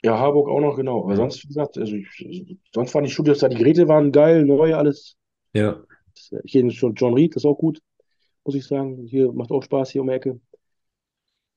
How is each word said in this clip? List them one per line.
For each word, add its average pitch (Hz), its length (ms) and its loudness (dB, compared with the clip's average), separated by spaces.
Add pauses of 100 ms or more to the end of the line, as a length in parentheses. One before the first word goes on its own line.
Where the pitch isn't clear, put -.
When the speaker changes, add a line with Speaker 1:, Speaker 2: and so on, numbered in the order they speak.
Speaker 1:
Ja, 113 160 2
Harburg 143 300 2
auch 139 120 0
noch, 143 160 0
genau. 127 260 -4
Aber 95 80 -6
Speaker 2:
Ja. 98 60 0
Speaker 1:
sonst, 123 280 -4
wie 147 40 -20
gesagt, 143 280 -6
also 107 180 -8
ich, - 640 -14 (180)
sonst 123 200 -6
waren 147 100 0
die 131 60 -6
Studios 147 300 0
da, 135 100 2
die 123 80 -4
Geräte 156 280 4
waren 151 260 4
geil, 151 340 6
neu, 156 280 4
alles. 147 440 -2 (340)
Speaker 2:
Ja. 107 300 -2 (640)
Speaker 1:
Hier 127 200 2
ist 117 120 -2
schon 117 180 -2
John 123 180 0
Reed, 160 240 2
das 123 80 -6
ist - 20 2
auch 147 120 0
gut, 160 240 -4 (640)
muss 139 100 -6
ich 135 120 -8
sagen. 135 400 -8
Hier 131 260 0
macht 120 180 -8
auch 135 120 -2
Spaß, 135 280 -4
hier 139 100 -4
um 131 80 -6
die 131 60 -2
Ecke. 127 260 -6 (1160)